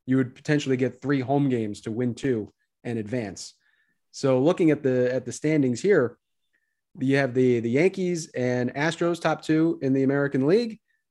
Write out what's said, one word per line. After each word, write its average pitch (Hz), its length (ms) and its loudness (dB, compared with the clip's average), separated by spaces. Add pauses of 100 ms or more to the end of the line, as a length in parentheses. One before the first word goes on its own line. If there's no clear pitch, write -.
you 131 100 2
would 131 160 0
potentially 143 440 0
get 123 220 -4
three 135 200 -2
home 139 280 0
games 110 340 -4
to 113 100 -8
win 117 240 -4
two 120 360 -4 (320)
and 117 140 -6
advance. 104 560 -8 (580)
So 131 280 0
looking 165 320 4
at 143 100 0
the, 127 320 2
at 123 100 -4
the 120 80 -10
standings 135 480 0
here, 165 380 2 (800)
you 135 200 2
have 131 180 0
the, 127 240 4
the 113 100 -2
Yankees 180 640 0
and 123 420 -2
Astros 165 480 -2
top 156 220 -2
two 160 400 2
in 135 100 0
the 135 80 2
American 139 460 0
League, 226 320 0 (320)